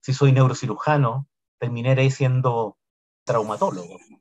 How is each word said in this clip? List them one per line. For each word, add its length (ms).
Si 140
soy 180
neurocirujano, 960
terminaré 520
siendo 680
traumatólogo. 720